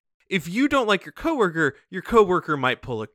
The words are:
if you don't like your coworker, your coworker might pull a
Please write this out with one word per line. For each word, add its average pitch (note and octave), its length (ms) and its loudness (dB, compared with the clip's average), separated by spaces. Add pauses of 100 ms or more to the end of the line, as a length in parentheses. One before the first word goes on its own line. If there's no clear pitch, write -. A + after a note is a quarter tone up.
(300)
if F3+ 180 -4
you A#3+ 220 0
don't C4+ 180 0
like G3+ 180 0
your D3+ 60 -18
coworker, G3 640 0 (140)
your F3+ 120 -8
coworker F3+ 560 2
might B2+ 240 -2
pull A2+ 220 -8
a G#2 120 -10